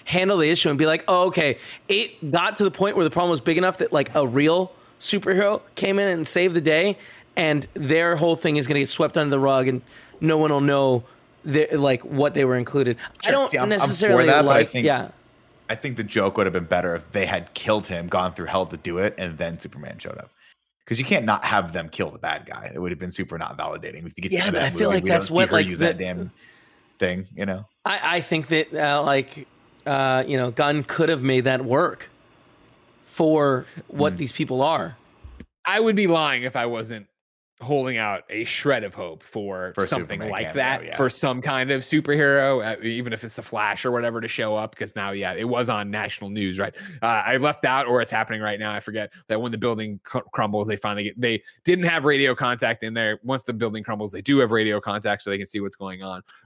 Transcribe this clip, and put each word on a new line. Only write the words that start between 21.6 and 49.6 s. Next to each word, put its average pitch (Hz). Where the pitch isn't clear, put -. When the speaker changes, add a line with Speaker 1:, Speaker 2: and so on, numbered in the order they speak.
Speaker 2:
them 82
kill 85
the -
bad 78
guy. -
It 69
would 87
have 85
been 90
super 90
not 80
validating. 78
If -
you 175
get 185
to 185
Speaker 1:
Yeah, 180
Speaker 2:
the 202
Speaker 1:
but 170
Speaker 2:
end 165
Speaker 1:
I -
Speaker 2:
of -
the 170
Speaker 1:
feel 208
Speaker 2:
movie, 196
Speaker 1:
like 180
Speaker 2:
we 185
don't 170
Speaker 1:
that's 160
Speaker 2:
see 160
Speaker 1:
what, 180
Speaker 2:
her -
Speaker 1:
like, 160
Speaker 2:
use 180
Speaker 1:
the 160
Speaker 2:
that 170
damn 90
thing, 92
you 98
know? 98
Speaker 1:
I, -
I 175
think 160
that, 160
uh, 147
like, 139
uh, 135
you 135
know, 123
Gunn 147
could 160
have 151
made 127
that 131
work 139
for 147
what 147
Speaker 2:
Mm. 175
Speaker 1:
these 139
people 131
are. 139
Speaker 3:
I 196
would 220
be 208
lying 147
if 127
I 120
wasn't 113
holding 127
out 104
a 113
shred 123
of 92
hope 82
for 92
Speaker 2:
For 98
Speaker 3:
something 98
Speaker 2:
Superman 107
Speaker 3:
like 101
Speaker 2:
cameo, -
Speaker 3:
that, 127
Speaker 2:
yeah. 80
Speaker 3:
for 131
some 127
kind 135
of 135
superhero, 139
uh, 110
even 117
if 110
it's 113
the -
Flash 104
or 127
whatever, 117
to 113
show 110
up. 107
'Cause 98
now, 98
yeah, 98
it 92
was 123
on 104
national 104
news, 98
right? 98
Uh, 113
I 113
left 147
out, 131
or 123
it's -
happening 110
right 107
now, 107
I 104
forget, 107
that 110
when 120
the 113
building 110